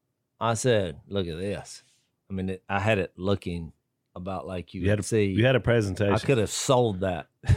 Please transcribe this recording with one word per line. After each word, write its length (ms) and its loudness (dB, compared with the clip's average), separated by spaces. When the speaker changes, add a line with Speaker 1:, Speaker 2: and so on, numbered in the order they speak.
Speaker 1:
I 140 0
said, 520 0
"Look 220 -2
at 100 -8
this." 460 -8
I 60 -10
mean, 160 -4
it, 180 -8
I 120 0
had 180 2
it 180 -2
looking 560 -4
about 300 -10
like 280 -10
you 80 -8
Speaker 2:
You 80 0
had 80 2
Speaker 1:
would 60 -4
Speaker 2:
a, 40 -10
Speaker 1:
see. 180 2
Speaker 2:
you 200 2
had 100 4
a 40 2
presentation. 540 2
Speaker 1:
I 40 2
could 200 2
have 120 0
sold 500 2
that 280 -4